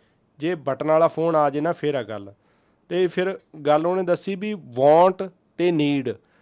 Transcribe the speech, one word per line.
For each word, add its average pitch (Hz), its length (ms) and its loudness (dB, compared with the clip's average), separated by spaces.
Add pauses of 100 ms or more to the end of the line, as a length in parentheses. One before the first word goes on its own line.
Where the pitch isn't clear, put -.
(380)
ਜੇ 165 160 -4
ਬਟਨ 139 320 -6
ਵਾਲਾ 156 220 4
ਫੋਨ 160 280 -2
ਆ 147 140 2
ਜੇ 143 100 -4
ਨਾ, 165 120 -2
ਫਿਰ 147 220 -4
ਆ 127 80 -4
ਗੱਲ। 101 300 -14 (560)
ਤੇ 180 180 0
ਫਿਰ 185 340 -4 (260)
ਗੱਲ 151 200 2
ਉਹਨੇ 185 160 0
ਦੱਸੀ 175 320 -2
ਵੀ 214 200 -8
ਵਾਂਟ 165 760 4 (260)
ਤੇ 175 140 0
ਨੀਡ, 143 400 0 (320)